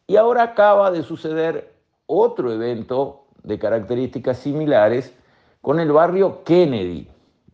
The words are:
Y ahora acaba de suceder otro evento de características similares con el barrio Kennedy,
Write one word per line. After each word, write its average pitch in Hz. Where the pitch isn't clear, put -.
Y 185
ahora 233
acaba 208
de 165
suceder 160
otro 180
evento 120
de 104
características 120
similares 135
con 160
el 156
barrio 175
Kennedy, 123